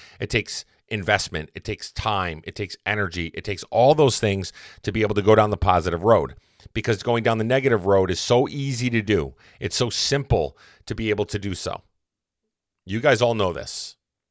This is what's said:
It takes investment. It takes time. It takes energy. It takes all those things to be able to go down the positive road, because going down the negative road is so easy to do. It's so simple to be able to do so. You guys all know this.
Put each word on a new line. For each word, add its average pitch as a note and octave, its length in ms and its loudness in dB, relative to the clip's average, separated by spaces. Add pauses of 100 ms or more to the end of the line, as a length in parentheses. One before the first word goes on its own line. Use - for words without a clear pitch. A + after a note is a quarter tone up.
(200)
It G#2 80 -6
takes - 380 -6 (220)
investment. F#2+ 680 -2
It F2+ 100 -16
takes - 260 -10
time. F2+ 540 -4
It - 100 -12
takes G2+ 300 -10
energy. F2+ 480 -4
It D#2 100 -10
takes G2 280 -8
all C3 240 4
those D3 260 2
things G2 320 -2 (300)
to G#2 100 -6
be G#2+ 80 -4
able G#2 140 0
to G2+ 80 0
go G#2+ 120 6
down G#2+ 140 6
the G#2 80 -2
positive E2+ 460 2
road, G2 320 4 (400)
because A2 280 -2
going A#2 200 0
down A2+ 160 2
the A2 60 -2
negative A#2+ 420 2
road F#2+ 240 4
is F#2 100 -2
so B2 260 2
easy C3 440 -4
to A2+ 100 2
do. F#2+ 340 0 (240)
It's - 180 -6
so A#2+ 120 0
simple G#2+ 680 -2 (260)
to A2+ 100 -8
be A2 140 -4
able G#2 180 0
to G#2 120 -6
do G2 160 -6
so. - 260 -8 (1040)
You G#2 160 -4
guys B2+ 220 4
all A#2 120 4
know F#2+ 200 0
this. - 420 -10 (340)